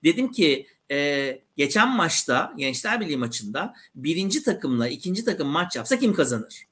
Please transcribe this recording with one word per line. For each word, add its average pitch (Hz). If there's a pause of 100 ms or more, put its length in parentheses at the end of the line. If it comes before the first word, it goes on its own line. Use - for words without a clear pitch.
Dedim 233
ki, 143 (240)
e, 139 (180)
geçen 214
maçta, 165
Gençler 143
Birliği 156
maçında 117 (220)
birinci 170
takımla 127
ikinci 185
takım 165
maç 170
yapsa 240
kim 240
kazanır? 120